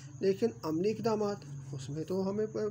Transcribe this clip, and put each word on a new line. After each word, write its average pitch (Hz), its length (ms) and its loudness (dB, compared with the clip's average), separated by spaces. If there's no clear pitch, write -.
لیکن 196 280 4
عملی 165 280 2
اقدامات 214 440 2
اس - 180 -8
میں 156 140 -4
تو 185 260 0
ہمیں 208 160 0
پر-، 214 260 -2